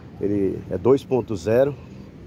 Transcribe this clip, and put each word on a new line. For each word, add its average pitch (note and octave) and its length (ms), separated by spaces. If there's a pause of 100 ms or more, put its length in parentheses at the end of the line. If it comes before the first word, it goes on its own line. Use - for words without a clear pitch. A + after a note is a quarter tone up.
(200)
ele G2 500
é - 80
dois B2 240
ponto A#2+ 320
zero. A2+ 400 (540)